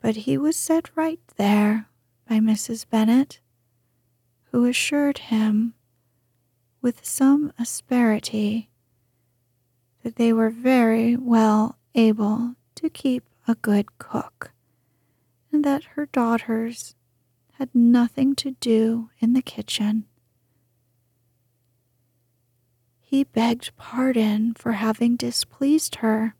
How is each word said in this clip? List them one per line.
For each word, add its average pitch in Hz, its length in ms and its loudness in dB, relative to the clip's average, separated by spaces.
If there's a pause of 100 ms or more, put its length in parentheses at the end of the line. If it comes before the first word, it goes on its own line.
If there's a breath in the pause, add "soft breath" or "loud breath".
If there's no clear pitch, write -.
But 220 160 -2
he 254 220 -2
was 302 180 0
set - 400 -2
right 320 240 -4 (160)
there 208 540 2 (360)
by 220 140 0
Missus 220 460 -2
Bennet, 233 540 2 (1040)
who 240 200 0
assured 285 540 0
him, 220 560 0 (1040)
with 240 240 -4
some 285 540 2
asperity, 220 1120 -2 (1300)
that 233 140 -12
they 233 160 2
were 226 160 2
very 233 680 2
well 226 600 2 (180)
able 220 640 0 (200)
to 320 120 -6
keep 254 360 -4 (240)
a 226 80 0
good 202 420 -2
cook, - 540 -12 (1000)
and 294 140 0
that 277 180 0 (140)
her 294 100 -6
daughters 226 880 -4 (600)
had 262 200 -10
nothing 240 640 4
to 269 240 -8
do 226 580 0
in 233 140 2
the 254 100 2
kitchen. 208 640 -4 (3000)
He 277 240 -2
begged 233 520 -4
pardon 226 800 -2
for - 180 -6
having 220 440 0
displeased 277 800 -2
her. 220 440 -2